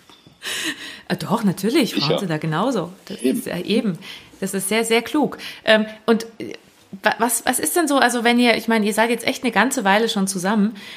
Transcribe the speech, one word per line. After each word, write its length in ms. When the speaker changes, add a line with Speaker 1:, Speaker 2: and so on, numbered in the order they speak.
Speaker 1:
Äh, 100
doch, 260
natürlich, 500
Frauen 140
Speaker 2:
Sicher. 120
Speaker 1:
sind 120
da 60
genauso. 540
Das 160
Speaker 2:
Eben. 160
Speaker 1:
ist, 100
äh, 140
eben. 380
Das 160
ist 140
sehr, 160
sehr 180
klug. 340
Ähm, 200
und, 180
äh, 140
wa-, 160
was, 260
was 140
ist 160
denn 120
so, 120
also 240
wenn 160
ihr, 180
ich 100
meine, 200
ihr 60
seid 180
jetzt 160
echt 160
eine 80
ganze 320
Weile 260
schon 180
zusammen 480